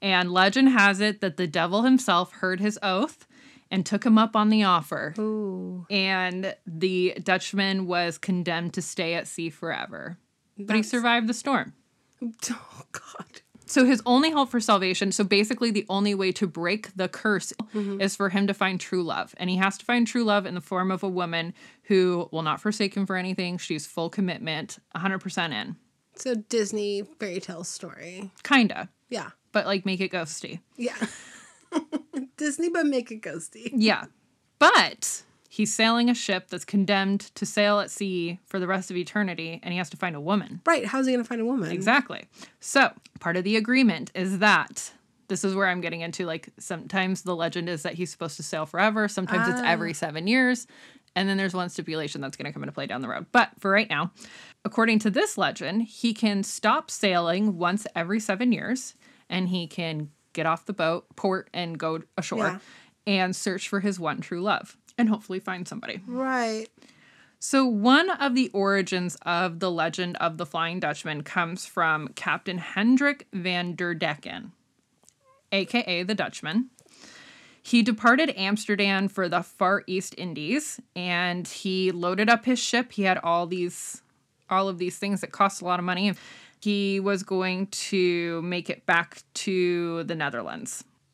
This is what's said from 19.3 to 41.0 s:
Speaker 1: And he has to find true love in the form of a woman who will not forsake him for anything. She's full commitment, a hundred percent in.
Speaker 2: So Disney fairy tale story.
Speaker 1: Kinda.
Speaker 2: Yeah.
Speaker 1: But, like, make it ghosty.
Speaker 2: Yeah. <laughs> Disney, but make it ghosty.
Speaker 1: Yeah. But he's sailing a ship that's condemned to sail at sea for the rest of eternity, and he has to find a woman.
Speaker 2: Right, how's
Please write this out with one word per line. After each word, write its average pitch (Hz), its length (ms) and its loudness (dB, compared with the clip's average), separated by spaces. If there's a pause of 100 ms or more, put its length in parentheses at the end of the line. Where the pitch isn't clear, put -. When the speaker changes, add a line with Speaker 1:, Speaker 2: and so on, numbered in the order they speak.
Speaker 1:
And 180 100 -4
he 185 100 0
has 196 200 2
to - 80 -20
find 240 220 2
true 240 160 0
love 202 240 2
in 175 80 -6
the 180 40 -6
form 185 320 -2
of 185 120 -4
a 196 40 -2
woman 175 460 -2 (300)
who 180 480 2
will 160 100 -2
not 151 180 0
forsake 214 380 -2
him 196 80 0
for 190 100 -2
anything. 180 440 -4
She's 156 260 -6
full 165 240 -4
commitment, 170 680 -4 (160)
a 170 40 -8
hundred 190 200 -2
percent 170 340 -4
in. - 220 -6 (400)
Speaker 2:
So 254 200 -4
Disney 208 680 -2 (160)
fairy 190 200 -6
tale 180 240 -12
story. 185 680 -12 (120)
Speaker 1:
Kinda. 233 460 4 (180)
Speaker 2:
Yeah. 170 220 -8 (240)
Speaker 1:
But, 208 140 0
like, 196 180 0
make 190 160 -2
it 190 100 -2
ghosty. 170 480 -8 (160)
Speaker 2:
Yeah. 240 220 -6 (760)
<laughs> - 640 -6
Disney, 302 320 -2
but 339 160 0
make 254 260 0
it 220 100 -12
ghosty. 180 520 -12
Speaker 1:
Yeah. 214 320 4 (520)
But - 680 6 (280)
he's 214 220 -2
sailing 233 360 4
a 247 40 6
ship 190 360 -4
that's 175 140 -8
condemned 196 580 2 (120)
to - 120 -8
sail 208 340 4
at 196 100 -2
sea 180 560 -4
for 196 140 -6
the 180 80 -2
rest 190 240 -2
of 175 60 -6
eternity, 170 680 -4
and 175 80 -8
he 175 80 -2
has 175 100 -6
to 165 80 -14
find 175 180 -4
a 143 60 -8
woman. 180 440 -2
Speaker 2:
Right, 320 200 2
how's 262 220 -2